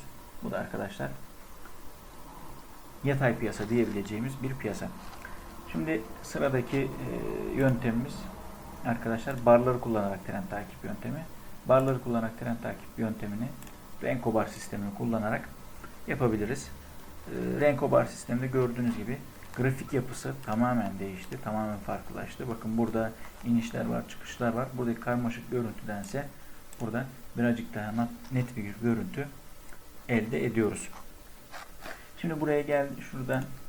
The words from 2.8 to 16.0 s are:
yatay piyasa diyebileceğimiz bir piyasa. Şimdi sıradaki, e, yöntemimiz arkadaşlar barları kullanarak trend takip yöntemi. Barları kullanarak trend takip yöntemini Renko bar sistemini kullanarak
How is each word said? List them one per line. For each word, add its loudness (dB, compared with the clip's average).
yatay 4
piyasa 0
diyebileceğimiz 2
bir -2
piyasa. -2
Şimdi 2
sıradaki, 2
e, 2
yöntemimiz 4
arkadaşlar -2
barları 10
kullanarak 0
trend -2
takip -6
yöntemi. -4
Barları 8
kullanarak 0
trend -2
takip -6
yöntemini -2
Renko 2
bar 4
sistemini -4
kullanarak 0